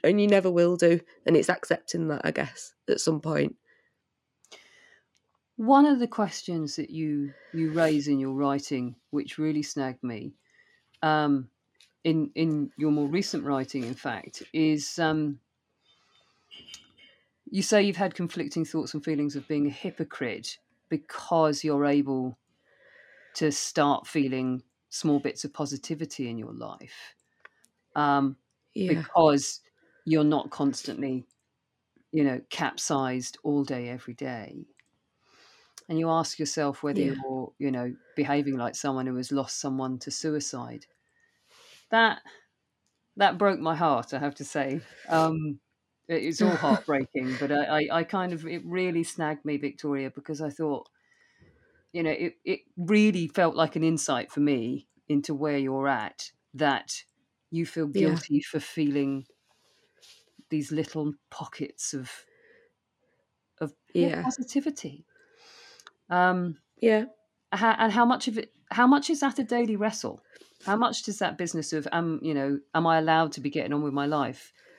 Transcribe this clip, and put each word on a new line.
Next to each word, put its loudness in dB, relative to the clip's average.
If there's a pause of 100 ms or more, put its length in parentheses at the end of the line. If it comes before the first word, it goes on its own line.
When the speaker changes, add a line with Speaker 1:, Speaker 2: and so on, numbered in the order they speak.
Speaker 1:
and 6
you 4
never 4
will 4
do. 6 (260)
And 6
it's 4
accepting -2
that, -4
I 2
guess, -6 (140)
at 2
some 0
point. -2 (2000)
Speaker 2:
One 8
of 6
the 0
questions -4
that -6
you, -4 (200)
you -2
raise 2
in 2
your -2
writing, -2 (140)
which -6
really 0
snagged -6
me, -8 (680)
um, 2 (540)
in, 2
in 0
your 2
more 2
recent -2
writing, -2
in -6
fact, -10 (120)
is, 2
um, 0 (2000)
you 0
say 6
you've 2
had -2
conflicting -4
thoughts -4
and -6
feelings -2
of -8
being 0
a 0
hypocrite -8 (300)
because 0
you're 2
able 0 (960)
to 0
start 0
feeling -2 (260)
small 0
bits -6
of -10
positivity -6
in -8
your -10
life, -16 (800)
um, 2 (380)
Speaker 1:
Yeah. 0
Speaker 2:
because 4 (440)
you're 4
not 2
constantly, -4 (840)
you 2
know, 0 (100)
capsized -2
all 0
day, -6
every -12
day. -10 (1200)
And 0
you 2
ask 0
yourself -2
whether 0
Speaker 1:
Yeah. 0
Speaker 2:
you're, -8
you -2
know, -4 (180)
behaving 0
like -4
someone -4
who -4
has -6
lost -4
someone -4
to -12
suicide. -6 (1040)
That, 4 (920)
that 4
broke 4
my -2
heart, 0
I -4
have -4
to -12
say. -4 (280)
Um, 0 (480)
it, -2
it's -2
all 4
Speaker 1:
<laughs> -
Speaker 2:
heartbreaking, 0
but -2
I, 2
I, 0
I 0
kind -2
of, -8
it -8
really -2
snagged -6
me, -2
Victoria, -4
because -10
I -4
thought, -4 (1040)
you -2
know, 2
it, -4
it -2 (160)
really 4
felt 2
like 2
an 0
insight 0
for -4
me 0 (220)
into 0
where -2
you're -2
at, -4 (240)
that 0 (480)
you -2
feel -4
Speaker 1:
Yeah. 4
Speaker 2:
guilty 0
for -6
feeling -2 (1200)
these -4
little -4 (160)
pockets -10
of, -10 (1500)
of, -8 (180)
yeah, 4
Speaker 1:
Yeah. -2
Speaker 2:
positivity. -6 (1040)
Um, 2 (220)
Speaker 1:
Yeah. 4 (460)
Speaker 2:
ha-, 2
and 4
how 6
much 2
of -4
it, -10 (180)
how 6
much 6
is 0
that 0
a -2
daily 0
wrestle? -4 (440)
How 2
much 0
does -6
that -2
business -4
of, -4
am, -2
you -2
know, 0 (140)
am 2
I 6
allowed 2
to -10
be -6
getting -4
on 0
with -2
my 0
life, -2 (260)